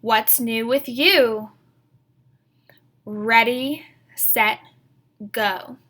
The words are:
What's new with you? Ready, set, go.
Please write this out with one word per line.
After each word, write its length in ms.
What's 380
new 260
with 220
you? 640
Ready, 800
set, 440
go. 420